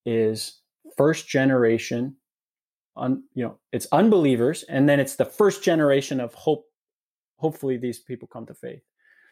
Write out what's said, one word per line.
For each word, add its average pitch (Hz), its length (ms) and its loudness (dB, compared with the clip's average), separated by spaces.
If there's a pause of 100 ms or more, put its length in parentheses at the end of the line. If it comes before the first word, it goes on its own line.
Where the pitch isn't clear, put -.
is 110 540 -2 (360)
first 156 320 0
generation, 127 880 0 (800)
un-, 127 280 -4 (100)
you 123 100 -4
know, 113 140 -10 (140)
it's 123 200 -6
unbelievers, 156 720 4
and 143 260 2
then 143 100 4
it's 135 180 -2
the 135 100 0
first 196 360 0
generation 143 560 2
of 120 140 -8
hope. - 320 -4 (720)
Hopefully 139 400 -4
these 120 220 -6
people 120 280 -16
come 113 200 -18
to - 80 -20
faith. - 260 -16 (520)